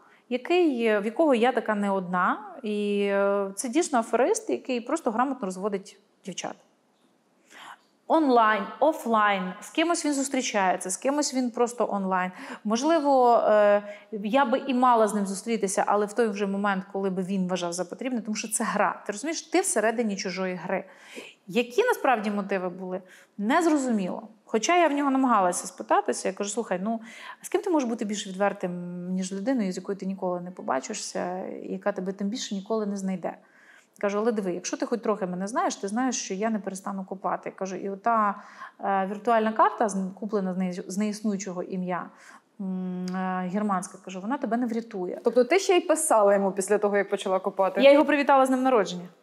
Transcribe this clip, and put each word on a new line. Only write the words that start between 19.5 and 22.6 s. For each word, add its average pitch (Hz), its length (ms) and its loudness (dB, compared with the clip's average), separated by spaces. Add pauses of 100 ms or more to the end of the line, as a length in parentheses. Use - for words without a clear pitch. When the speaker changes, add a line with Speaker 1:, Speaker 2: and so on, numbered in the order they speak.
Speaker 1:
всередині 226 540 0
чужої 185 400 -4
гри. 185 280 -4 (640)
Які 240 360 0
насправді 247 480 0
мотиви 196 380 -2